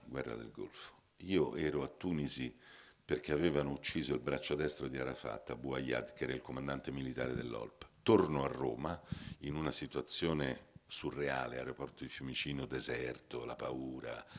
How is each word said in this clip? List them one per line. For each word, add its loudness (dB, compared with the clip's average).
guerra -4
del -10
Golfo. -12
Io 4
ero 2
a -2
Tunisi 0
perché 0
avevano 4
ucciso 0
il 0
braccio 0
destro 0
di -4
Arafat, -4
Abu -4
Ayyad, 0
che -4
era 0
il -4
comandante -4
militare -2
dell'olp. -6
Torno 8
a 4
Roma 0
in -2
una 0
situazione 0
surreale, -2
aeroporto -6
di -6
Fiumicino, -4
deserto, -2
la -4
paura, -4